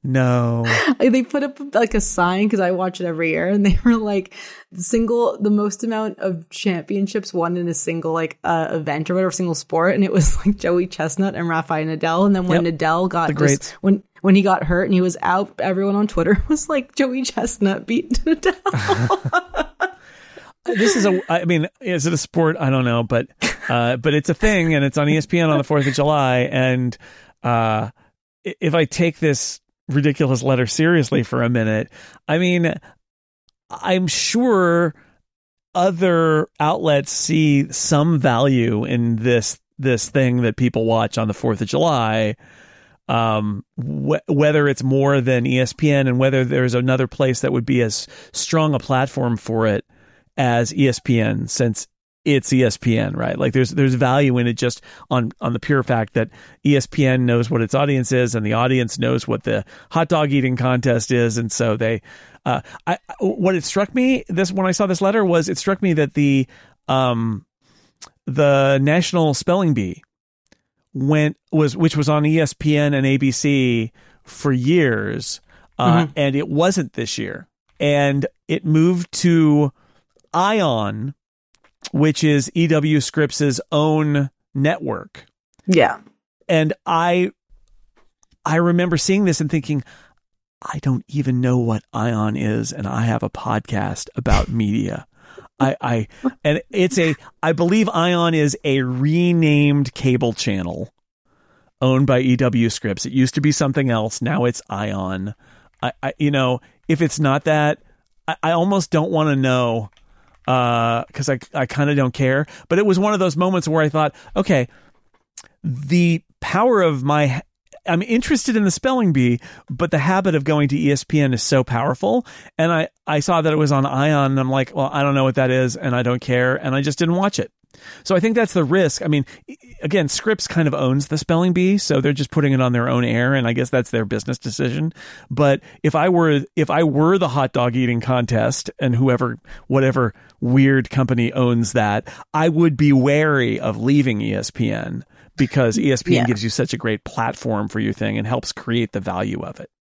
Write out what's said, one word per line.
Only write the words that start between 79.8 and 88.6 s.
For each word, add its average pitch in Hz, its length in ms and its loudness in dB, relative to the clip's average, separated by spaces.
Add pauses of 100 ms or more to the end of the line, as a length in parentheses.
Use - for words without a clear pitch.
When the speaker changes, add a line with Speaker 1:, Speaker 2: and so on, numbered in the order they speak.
Speaker 1:
Ion, 139 800 -2 (800)
which 151 320 0
is 147 320 2
E 170 100 2
W 151 360 2
Scripps' 147 580 -2 (120)
own 151 600 0 (240)
network. 139 720 -4 (420)
Speaker 2:
Yeah. 175 320 4 (500)
Speaker 1:
And 156 240 2 (140)
I, 175 420 0 (1120)
I 156 120 0
remember 175 420 2